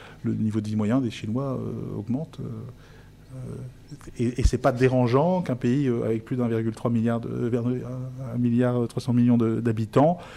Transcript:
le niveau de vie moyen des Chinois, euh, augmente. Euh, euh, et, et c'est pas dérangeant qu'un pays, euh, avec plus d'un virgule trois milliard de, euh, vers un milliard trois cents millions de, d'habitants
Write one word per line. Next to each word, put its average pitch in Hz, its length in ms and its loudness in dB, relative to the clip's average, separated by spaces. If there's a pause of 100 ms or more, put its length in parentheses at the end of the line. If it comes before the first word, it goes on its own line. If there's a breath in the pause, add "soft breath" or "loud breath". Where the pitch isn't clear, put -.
(240 loud breath)
le 113 100 0
niveau 110 260 0
de 104 60 -6
vie 107 80 -2
moyen 110 260 2
des 120 100 -2
Chinois, 123 500 -4
euh, 107 360 -6
augmente. 117 440 -4
Euh, 123 40 -8 (880 loud breath)
euh, 127 840 -12
et, 120 220 0
et - 20 2
c'est - 160 -2
pas 139 140 2
dérangeant 127 680 2
qu'un 131 140 -2
pays, 127 300 0
euh, 117 180 0
avec 110 200 -2
plus 135 120 -6
d'un 123 120 0
virgule 113 260 0
trois - 160 -2
milliard 117 300 2
de, 117 80 -8
euh, 120 200 -2
vers 117 180 0
un 127 720 -6
milliard 123 500 2
trois - 120 -4
cents 123 120 -2
millions 120 260 6
de, 113 220 4
d'habitants 120 580 4 (180 loud breath)